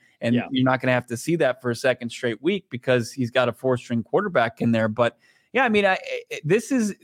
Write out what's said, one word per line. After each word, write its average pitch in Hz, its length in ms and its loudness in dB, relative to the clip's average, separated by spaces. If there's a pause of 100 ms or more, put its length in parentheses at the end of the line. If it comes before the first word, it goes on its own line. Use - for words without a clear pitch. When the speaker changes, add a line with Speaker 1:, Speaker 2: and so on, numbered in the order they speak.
(220)
Speaker 1:
and 117 140 0
Speaker 2:
Yeah. 101 160 -2
Speaker 1:
you're 131 140 2
not 131 160 2
gonna 127 120 2
have 123 140 -2
to 117 100 -8
see 165 200 -4
that 135 240 0
for 123 80 -4
a 117 60 -2
second 120 340 -2
straight 117 320 -6
week 185 280 -2
because 123 420 0
he's 123 200 -4
got 123 180 2
a 113 40 -2
four-string 120 500 -2
quarterback 139 580 0
in 117 100 2
there. 113 160 2
But 110 300 0 (340)
yeah, 262 140 2
I 240 40 2
mean, 208 160 2
I, 185 140 2 (320)
I, 147 120 -8
this 202 280 0
is, 220 320 0